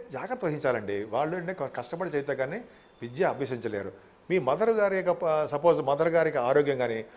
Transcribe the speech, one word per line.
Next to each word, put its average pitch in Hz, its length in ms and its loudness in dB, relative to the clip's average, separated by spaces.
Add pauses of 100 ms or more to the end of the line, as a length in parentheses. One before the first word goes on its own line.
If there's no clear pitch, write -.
(120)
జాగ్రత్త 190 340 -8
వహించాలండి. 117 580 -2
వాళ్ళు 139 340 -2
అంటే 180 160 -6
క-, 139 220 -8
కష్టపడి 170 340 -6
చదివితే 143 260 -2
కానీ 139 260 -4 (400)
విద్య 123 240 -2
అభ్యసించలేరు. 117 640 -2 (380)
మీ 180 100 2
మదర్ 156 300 2
గారి 202 280 2
యొక్క 180 140 0
ప-, 156 340 0
సపోజ్ 147 360 4
మదర్ 143 260 2
గారికి 160 300 4
ఆరోగ్యం 135 400 4
కానీ 117 280 -2 (120)